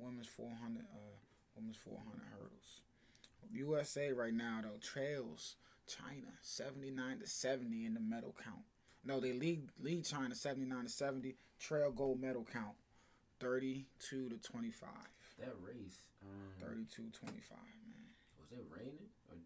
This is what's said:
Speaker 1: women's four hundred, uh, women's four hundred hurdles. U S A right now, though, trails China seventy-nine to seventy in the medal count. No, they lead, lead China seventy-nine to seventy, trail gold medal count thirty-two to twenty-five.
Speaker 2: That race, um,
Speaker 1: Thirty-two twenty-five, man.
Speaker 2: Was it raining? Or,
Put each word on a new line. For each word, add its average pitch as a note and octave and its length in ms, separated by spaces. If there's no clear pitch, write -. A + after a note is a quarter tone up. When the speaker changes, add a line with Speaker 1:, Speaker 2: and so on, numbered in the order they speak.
Speaker 1:
women's B2 240
four A#2 240
hundred, A#2 320
uh, G#2 240
women's A2 220
four - 300
hundred - 240
hurdles. - 500
U C#3+ 260
S - 200
A C#3+ 160
right A#2 200
now, A2+ 300
though, G#2+ 180
trails C3+ 760
China - 460
seventy-nine C3 800
to - 80
seventy A#2+ 580
in A2+ 80
the A2+ 60
medal A2+ 340
count. A2 200
No, C3+ 160
they B2+ 140
lead, D3+ 340
lead D#3+ 240
China C3+ 280
seventy-nine C3 520
to A#2 40
seventy, C3+ 460
trail D3 320
gold C3 300
medal B2 300
count A2 240
thirty-two C3 880
to A2+ 80
twenty-five. - 720
Speaker 2:
That B2+ 220
race, F#2+ 380
um, G2 380
Speaker 1:
Thirty-two A2+ 520
twenty-five, - 640
man. - 240
Speaker 2:
Was - 140
it - 160
raining? D3+ 400
Or, E2+ 160